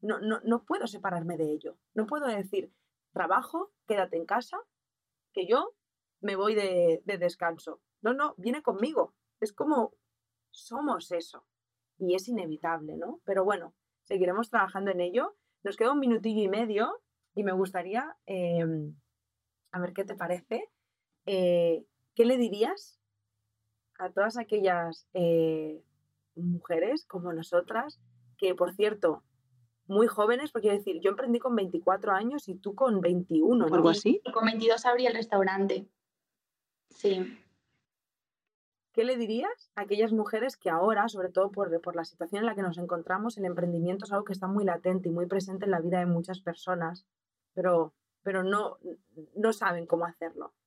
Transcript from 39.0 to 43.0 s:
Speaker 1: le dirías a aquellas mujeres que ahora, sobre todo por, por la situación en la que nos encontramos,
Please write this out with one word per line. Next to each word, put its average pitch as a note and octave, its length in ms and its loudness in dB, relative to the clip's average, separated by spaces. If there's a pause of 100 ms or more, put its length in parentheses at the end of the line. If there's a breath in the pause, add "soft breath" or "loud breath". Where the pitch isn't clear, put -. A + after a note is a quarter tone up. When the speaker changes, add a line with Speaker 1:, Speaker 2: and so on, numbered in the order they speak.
Speaker 1:
le B3+ 120 0
dirías A#3+ 600 -4
a G3+ 60 -6
aquellas G#3 300 0
mujeres A3 440 -2
que - 120 -4
ahora, G3+ 400 2
sobre F#3+ 200 -4
todo F#3+ 240 0
por, F3 280 -2
por E3+ 140 -8
la E3+ 100 -4
situación F3 360 -8
en A3+ 60 0
la A3 100 -2
que G3 60 -4
nos F3 140 -4
encontramos, F3+ 600 -4